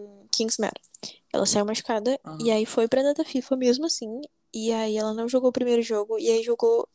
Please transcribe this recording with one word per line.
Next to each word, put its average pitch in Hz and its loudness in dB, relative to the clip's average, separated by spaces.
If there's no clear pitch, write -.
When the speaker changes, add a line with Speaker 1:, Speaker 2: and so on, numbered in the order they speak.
Speaker 1:
Kingsmeadow. - 0
Ela 190 0
saiu 208 4
machucada, 226 -2
Speaker 2:
Aham. 156 -12
Speaker 1:
e 226 0
aí 220 2
foi 233 0
pra 262 2
data 294 0
fifa 262 -4
mesmo 254 0
assim, 233 -6
e 226 -2
aí 220 -2
ela 214 -2
não 226 -4
jogou 254 2
o - 2
primeiro 240 2
jogo, 220 -2
e 214 -4
aí 226 4
jogou 233 2